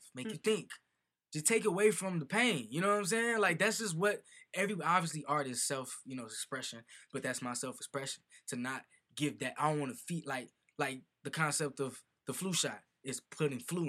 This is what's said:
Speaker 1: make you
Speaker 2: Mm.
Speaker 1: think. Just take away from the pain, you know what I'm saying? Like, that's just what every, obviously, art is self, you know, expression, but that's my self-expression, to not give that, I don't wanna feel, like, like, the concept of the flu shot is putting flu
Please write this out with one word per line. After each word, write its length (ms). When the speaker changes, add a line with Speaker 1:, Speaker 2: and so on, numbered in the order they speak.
Speaker 1:
make 180
you 80
Speaker 2:
Mm. 40
Speaker 1:
think. 260
Just 140
take 180
away 260
from 280
the 80
pain, 440
you 100
know 80
what 100
I'm 60
saying? 340
Like, 200
that's 200
just 180
what 240
every, 300
obviously, 420
art 220
is 200
self, 380
you 100
know, 100
expression, 580
but 100
that's 180
my 120
self-expression, 720
to 80
not 260
give 240
that, 200
I 120
don't 100
wanna 140
feel, 320
like, 220
like, 240
the 80
concept 500
of 220
the 60
flu 200
shot 280
is 180
putting 380
flu 300